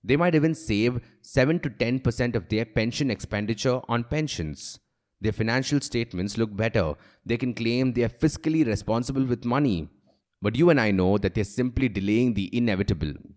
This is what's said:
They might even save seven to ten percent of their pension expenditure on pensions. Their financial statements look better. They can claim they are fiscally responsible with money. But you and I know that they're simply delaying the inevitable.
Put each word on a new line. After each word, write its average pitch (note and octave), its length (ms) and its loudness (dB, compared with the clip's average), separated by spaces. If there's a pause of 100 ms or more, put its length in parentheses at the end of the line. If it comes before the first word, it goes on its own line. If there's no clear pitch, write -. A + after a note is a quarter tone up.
They C3 120 2
might E3+ 180 2
even D#3 180 4
save A#2 460 0 (220)
seven D3+ 400 2
to C#3+ 80 -4
ten B2 320 -2
percent B2 340 -2
of F#2 140 -4
their A2 160 0
pension A#2+ 440 -2
expenditure A2+ 760 -2
on A#2 160 0
pensions. A#2+ 760 -6 (440)
Their G#2+ 100 0
financial B2+ 480 0
statements G#2 580 -4
look A2 160 -2
better. G2 420 0 (300)
They A2+ 120 -2
can B2 160 -4
claim A#2+ 400 0
they A#2+ 100 2
are A2+ 60 0
fiscally D#3+ 560 0
responsible A#2 580 -2
with A#2+ 220 -2
money. A#2+ 420 0 (540)
But G#2+ 160 -2
you E3+ 120 6
and C#3+ 120 6
I G#2+ 100 4
know F#2+ 260 4
that G2 180 0
they're G#2 100 0
simply B2+ 420 -2
delaying G#2+ 460 2
the F#2+ 200 -2
inevitable. G2 600 0 (240)